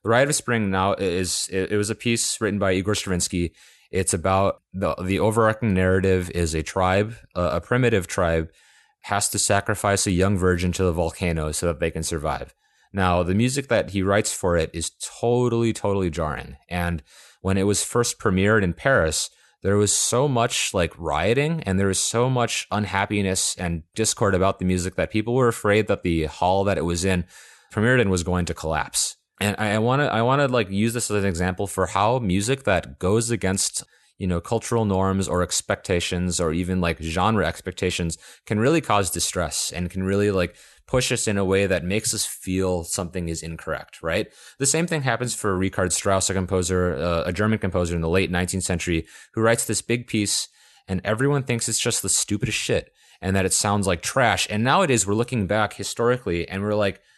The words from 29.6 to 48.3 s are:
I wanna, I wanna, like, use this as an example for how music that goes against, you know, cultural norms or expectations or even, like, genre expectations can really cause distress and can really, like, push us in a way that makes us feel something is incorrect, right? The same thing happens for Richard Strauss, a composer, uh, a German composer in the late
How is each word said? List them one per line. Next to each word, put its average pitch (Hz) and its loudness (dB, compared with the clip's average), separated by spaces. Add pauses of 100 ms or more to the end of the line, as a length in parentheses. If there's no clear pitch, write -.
I 107 2
wanna, 127 2
I 110 0
wanna, 135 2
like, 120 0
use 104 0
this 117 -4
as 104 2
an 98 2
example 90 0
for 95 0
how 107 2
music 107 0
that 82 0
goes 110 2
against, 95 -2 (340)
you 98 -4
know, 87 0
cultural 113 -2
norms 95 2
or 90 0
expectations 90 -2
or 82 0
even, 90 0
like, 82 0
genre 92 0
expectations 87 -4 (260)
can 107 -2
really 143 2
cause 104 0
distress - -4
and 87 -4
can 95 -6
really, 101 2
like, 90 0 (320)
push 127 0
us 123 -2
in 101 0
a 98 2
way 98 4
that 90 0
makes 95 -2
us 110 -4
feel 92 -2
something 85 -6
is 80 -6
incorrect, 80 -10
right? 95 -2 (280)
The 135 -2
same 165 0
thing 165 -2
happens 123 -2
for 98 0
Richard 92 0
Strauss, 95 0
a 95 -2
composer, 90 0
uh, 82 -2
a 90 -2
German 107 0
composer 87 -2
in 85 -2
the 80 -2
late 90 2